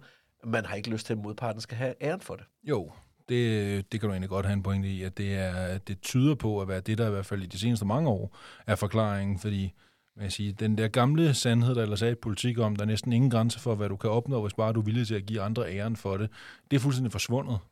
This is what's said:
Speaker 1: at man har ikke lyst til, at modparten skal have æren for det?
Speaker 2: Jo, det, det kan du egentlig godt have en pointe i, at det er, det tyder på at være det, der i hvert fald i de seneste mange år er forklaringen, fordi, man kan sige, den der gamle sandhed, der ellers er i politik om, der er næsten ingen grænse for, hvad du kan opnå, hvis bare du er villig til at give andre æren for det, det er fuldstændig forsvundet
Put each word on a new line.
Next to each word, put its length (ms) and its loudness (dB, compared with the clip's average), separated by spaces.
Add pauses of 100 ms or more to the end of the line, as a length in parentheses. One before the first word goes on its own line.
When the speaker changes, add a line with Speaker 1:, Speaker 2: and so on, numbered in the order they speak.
(420)
Speaker 1:
at 60 -10
man 160 0
har 120 -6
ikke 140 -6
lyst 160 -4
til, 60 -4
at 60 -2
modparten 420 -6
skal 160 -10
have 240 -4
æren 200 -4
for 140 -12
det? 100 -16 (200)
Speaker 2:
Jo, 280 -2 (360)
det, 640 2
det 80 -2
kan 80 0
du 40 0
egentlig 180 -2
godt 160 0
have 80 2
en 80 0
pointe 260 0
i, 140 -4
at 160 -6
det 160 -2
er, 440 -2
det 220 -8
tyder 340 4
på 260 0
at 80 -4
være 120 -2
det, 180 0
der 80 2
i 40 2
hvert 160 -2
fald 160 -4
i 40 -6
de 120 -10
seneste 280 0
mange 220 2
år 280 -2 (300)
er 80 2
forklaringen, 640 0
fordi, 340 -2 (440)
man 60 -10
kan 80 -4
sige, 220 -4
den 260 2
der 100 2
gamle 460 4
sandhed, 400 4
der 80 2
ellers 200 0
er 60 4
i 60 2
politik 440 -2
om, 180 2
der 60 -2
er 40 0
næsten 260 0
ingen 180 6
grænse 300 2
for, 140 0
hvad 140 0
du 80 -2
kan 140 -2
opnå, 320 0
hvis 120 -4
bare 180 2
du 80 2
er 40 0
villig 220 2
til 80 -2
at 120 -4
give 140 -2
andre 360 -2
æren 200 -2
for 200 -4
det, 140 -2 (400)
det 60 4
er 40 6
fuldstændig 320 0
forsvundet 460 -2 (140)